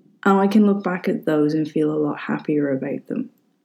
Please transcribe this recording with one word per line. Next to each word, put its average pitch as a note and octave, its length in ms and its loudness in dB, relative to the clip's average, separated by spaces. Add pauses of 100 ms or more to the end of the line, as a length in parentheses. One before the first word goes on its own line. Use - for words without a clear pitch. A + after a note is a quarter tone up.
(240)
And G3 140 4
I G3 80 4
can G#3 200 4
look G3 180 0
back F3+ 240 -4
at - 160 -4
those D3+ 300 2
and D#3 160 -2
feel D3+ 200 0
a D#3 60 -2
lot D3 240 -2
happier D3 500 -2
about C3+ 360 -6
them. - 240 -6 (340)